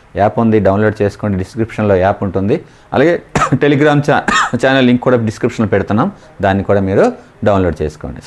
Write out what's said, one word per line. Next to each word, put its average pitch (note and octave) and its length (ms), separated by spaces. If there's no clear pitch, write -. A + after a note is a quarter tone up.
యాప్ G#2 220
ఉంది A2 220
డౌన్లోడ్ G#2 420
చేసుకోండి, G2+ 360
డిస్క్రిప్షన్లో G#2+ 560
యాప్ F#2+ 280
ఉంటుంది. G2 420
అలాగే D#3+ 300
<coughs> - 200
Telegram D3 460
cha-, C#3+ 240
<coughs> - 240
ఛానల్ C3+ 200
లింక్ B2 160
కూడా B2+ 140
డిస్క్రిప్షన్లో A2+ 520
పెడుతున్నాం, G#2+ 440
దాన్ని F#2+ 220
కూడా G2+ 160
మీరు A#2 320
డౌన్లోడ్ F#2 380
చేసుకోండి, C#2+ 440